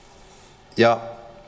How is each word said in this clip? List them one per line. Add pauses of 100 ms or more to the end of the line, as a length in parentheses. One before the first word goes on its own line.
(760)
Ja (480)